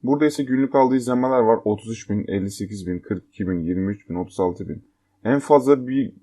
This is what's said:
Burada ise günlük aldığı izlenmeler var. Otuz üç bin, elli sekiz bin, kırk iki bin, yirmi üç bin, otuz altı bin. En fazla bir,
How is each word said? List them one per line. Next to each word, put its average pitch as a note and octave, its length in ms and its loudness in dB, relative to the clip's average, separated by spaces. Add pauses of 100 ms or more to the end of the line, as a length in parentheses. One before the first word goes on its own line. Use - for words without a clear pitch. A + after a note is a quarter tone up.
Burada C#3+ 240 2
ise D3 180 -2
günlük C3 300 -2
aldığı C3 220 4
izlenmeler B2+ 420 0
var. A2+ 260 4
Otuz G#2 280 -4
üç - 180 -10
bin, G#2 180 -2
elli G2 220 -4
sekiz G2+ 360 -10
bin, F2+ 120 -4
kırk F#2 300 -8
iki F#2 200 -6
bin, F2+ 120 -2
yirmi F#2 320 -2
üç - 180 -12
bin, E2 40 -6
otuz F2+ 260 -6
altı F2+ 280 -2
bin. - 160 -12 (400)
En C3 140 2
fazla C3+ 500 4
bir, C3 340 -4